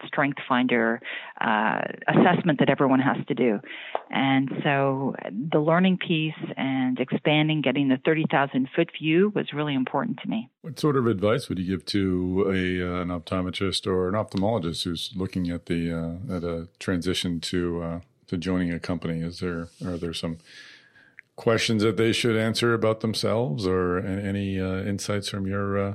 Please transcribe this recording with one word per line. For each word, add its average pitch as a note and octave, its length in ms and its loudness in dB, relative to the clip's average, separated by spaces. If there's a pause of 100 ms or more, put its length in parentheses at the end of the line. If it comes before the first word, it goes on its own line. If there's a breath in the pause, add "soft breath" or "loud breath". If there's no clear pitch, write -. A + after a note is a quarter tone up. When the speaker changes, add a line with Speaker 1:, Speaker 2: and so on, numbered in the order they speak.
Speaker 1:
Strength C#3+ 420 -2
Finder, A#2+ 540 2 (380 loud breath)
uh, G#2+ 400 2 (280)
assessment E3+ 520 4
that C#3 100 6
everyone C3+ 300 4
has B2+ 180 2 (100)
to C3 60 -2
do. A#2+ 260 2 (500 loud breath)
And C3+ 420 2 (120)
so C#3 520 2 (160)
the E3 280 0
learning F3+ 380 4
piece D#3 360 -2 (240)
and B2+ 420 0
expanding, D3+ 600 2
getting C3+ 260 2
the C3 160 4
thirty D#3+ 260 2
thousand C#3 460 0
foot E3+ 140 2 (100)
view E3 340 4
was D3 200 -2
really D3 200 -2
important C3+ 500 -2
to - 60 -6
me. A2+ 200 -4 (120)
Speaker 2:
What D#3+ 180 -12
sort D3 180 2
of A#2+ 100 2
advice G#2+ 400 2
would E2+ 120 -4
you F#2 60 -2
give F#2+ 200 -2
to F#2 640 2
a, F#2 340 0
uh, F2+ 200 -2
an F2 80 -4
optometrist F2+ 800 -4
or F#2 220 2
an F#2+ 60 -2
ophthalmologist G2 680 -2
who's E2+ 320 -6
looking F#2 340 -4
at E2+ 180 -8
the, E2+ 240 -2 (380)
uh, F#2 60 -4
at E2 80 -4
a E2 240 -6 (120)
transition F2 600 -2
to, F2 420 -2
uh, E2+ 180 -6 (280)
to F#2+ 100 -4
joining F2 360 -2
a E2 60 -4
company? E2 420 -4
Is E2+ 180 -8
there, E2+ 300 -6 (160)
are F2 120 -4
there E2+ 160 -6
some E2 240 -6 (1000 loud breath)
questions A2 460 2
that G#2+ 140 2
they A2+ 140 4
should A2 240 2
answer A2+ 380 2
about A2 280 2
themselves A2+ 680 0
or F2+ 320 2
a-, F#2 40 -4
any, G2 560 -2
uh, F#2 240 -2
insights G2+ 460 -4
from G2 160 -4
your, G2 320 -2
uh, G2+ 180 0